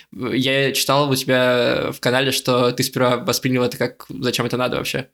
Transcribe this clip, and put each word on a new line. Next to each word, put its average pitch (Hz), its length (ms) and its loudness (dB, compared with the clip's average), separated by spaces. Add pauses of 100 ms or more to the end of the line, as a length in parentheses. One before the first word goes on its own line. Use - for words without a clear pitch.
(140)
Я 131 600 0
читал 139 380 2
у 131 40 2
тебя 127 800 2
в - 80 -18
канале, 127 320 2
что 123 400 2
ты 123 100 -2
сперва 123 340 0
воспринял 123 460 0
это 117 160 -2
как - 300 -4
"зачем 123 380 -2
это 120 100 -4
надо 123 200 -2
вообще?" 131 360 -6